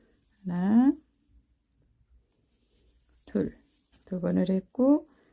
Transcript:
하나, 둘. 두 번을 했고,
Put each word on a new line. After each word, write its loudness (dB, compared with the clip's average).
하나, 2
둘. -4
두 -10
번을 -2
했고, 0